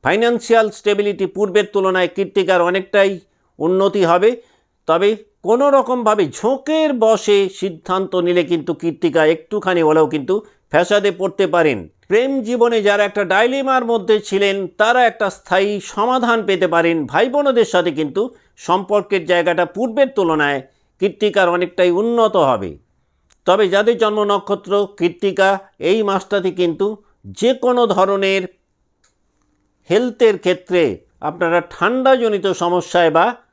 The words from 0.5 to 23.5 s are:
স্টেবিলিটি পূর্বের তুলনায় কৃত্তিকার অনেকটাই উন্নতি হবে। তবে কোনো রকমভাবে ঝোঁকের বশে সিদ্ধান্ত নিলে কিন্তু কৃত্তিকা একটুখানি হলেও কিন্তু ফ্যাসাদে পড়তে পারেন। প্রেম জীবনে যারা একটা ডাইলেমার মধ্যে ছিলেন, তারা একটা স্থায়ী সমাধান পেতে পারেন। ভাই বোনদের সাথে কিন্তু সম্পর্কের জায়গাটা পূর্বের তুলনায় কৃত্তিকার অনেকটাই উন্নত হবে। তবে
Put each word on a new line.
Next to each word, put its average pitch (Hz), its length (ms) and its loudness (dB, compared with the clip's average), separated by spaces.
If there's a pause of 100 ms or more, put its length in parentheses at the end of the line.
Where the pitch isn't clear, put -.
স্টেবিলিটি 202 560 -2
পূর্বের 196 480 -2
তুলনায় 185 340 0
কৃত্তিকার 185 540 -2
অনেকটাই 190 580 0 (400)
উন্নতি 190 460 0
হবে। 196 360 2 (440)
তবে 190 300 0 (280)
কোনো 254 260 2
রকমভাবে 233 580 0
ঝোঁকের 285 680 -2
বশে 214 560 2
সিদ্ধান্ত 185 680 -6
নিলে 175 280 2
কিন্তু 160 300 -4
কৃত্তিকা 160 520 0
একটুখানি 175 560 -2
হলেও 156 260 4
কিন্তু 156 340 -4 (280)
ফ্যাসাদে 196 420 2
পড়তে 185 360 -4
পারেন। 147 420 0 (180)
প্রেম 262 340 0
জীবনে 233 400 0
যারা 202 220 2
একটা 202 200 -2
ডাইলেমার 254 600 0
মধ্যে 220 340 0
ছিলেন, 196 480 -2
তারা 240 380 2
একটা 214 240 -2
স্থায়ী 196 540 -2
সমাধান 233 600 0
পেতে 185 220 0
পারেন। 165 380 0
ভাই 208 240 0
বোনদের 262 360 2
সাথে 175 260 0
কিন্তু 160 440 -4 (220)
সম্পর্কের 196 680 -2
জায়গাটা 175 400 0
পূর্বের 240 420 -2
তুলনায় 151 540 0 (380)
কৃত্তিকার 196 500 0
অনেকটাই 175 420 0
উন্নত 220 440 0
হবে। 110 420 0 (680)
তবে 190 240 2